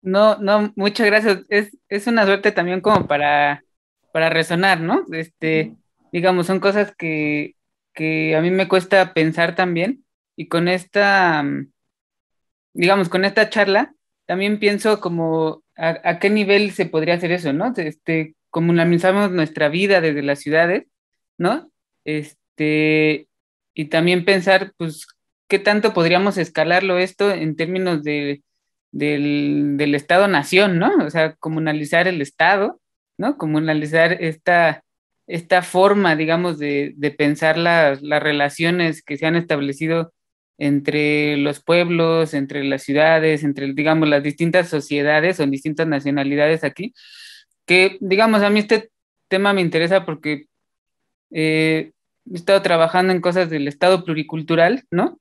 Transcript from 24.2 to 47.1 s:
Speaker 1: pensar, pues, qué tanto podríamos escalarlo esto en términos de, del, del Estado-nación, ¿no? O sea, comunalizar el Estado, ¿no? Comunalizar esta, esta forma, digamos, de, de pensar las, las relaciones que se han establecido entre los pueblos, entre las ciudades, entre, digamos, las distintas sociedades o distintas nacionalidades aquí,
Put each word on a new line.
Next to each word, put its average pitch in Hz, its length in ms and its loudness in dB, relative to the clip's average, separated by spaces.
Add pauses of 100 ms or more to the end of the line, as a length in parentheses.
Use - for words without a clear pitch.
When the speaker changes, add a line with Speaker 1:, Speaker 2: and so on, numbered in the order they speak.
Speaker 1:
pensar, 190 500 2
pues, 160 300 -10 (420)
qué 196 100 0
tanto 208 360 0
podríamos 180 440 2
escalarlo 180 600 0
esto 185 340 -2
en 156 240 -4
términos 175 460 -4
de, 147 400 -6 (500)
del, 147 840 -2
del 147 180 0
Estado-nación, 180 840 2
¿no? 226 140 2 (120)
O 147 60 -6
sea, 160 260 0
comunalizar 160 720 -2
el 175 120 -4
Estado, 190 600 0 (380)
¿no? 254 200 -4
Comunalizar 156 760 0 (100)
esta, 165 600 0 (440)
esta 175 360 0
forma, 190 540 2
digamos, 165 420 -2
de, 143 380 -4
de 147 140 -4
pensar 151 460 0
las, 160 460 2
las 147 200 -2
relaciones 160 800 -2
que 147 140 -10
se 156 100 -4
han 165 100 0
establecido 160 760 -4 (460)
entre 147 800 0
los 143 240 -4
pueblos, 165 720 0
entre 139 300 -4
las 139 180 -4
ciudades, 156 640 2
entre, 139 280 -4
digamos, 156 360 2
las 143 140 2
distintas 170 460 0
sociedades 151 720 0
o 147 60 2
distintas 147 400 -4
nacionalidades 143 800 0
aquí, 170 280 -8 (760)